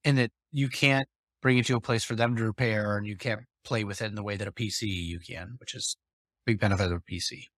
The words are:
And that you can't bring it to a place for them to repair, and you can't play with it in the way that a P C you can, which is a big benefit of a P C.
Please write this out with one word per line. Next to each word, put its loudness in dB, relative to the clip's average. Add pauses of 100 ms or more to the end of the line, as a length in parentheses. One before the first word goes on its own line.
And 4
that 2 (200)
you 0
can't 4 (340)
bring 6
it 4
to 2
a 0
place 0
for -6
them 2
to 0
repair, 0
and -4
you -8
can't -4 (220)
play -2
with -6
it -2
in -6
the -6
way -4
that -4
a -8
P -4
C -4
you -4
can, -12
which -12
is -6 (480)
a 2
big 2
benefit 4
of 2
a 0
P -10
C. -8 (100)